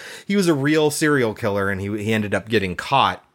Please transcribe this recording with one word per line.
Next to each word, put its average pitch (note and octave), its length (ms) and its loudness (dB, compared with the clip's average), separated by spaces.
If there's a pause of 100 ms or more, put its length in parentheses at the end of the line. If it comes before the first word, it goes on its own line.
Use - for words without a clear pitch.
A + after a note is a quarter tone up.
(260)
he G3 80 -2
was G3 140 2
a E3 60 4
real D3+ 360 2
serial C#3+ 440 0
killer G2+ 360 0
and F#2+ 100 -4
he, G#2 220 -6
he A2 100 0
ended G#2+ 220 0
up G2 140 -4
getting G2 260 0
caught. G#2 500 0 (100)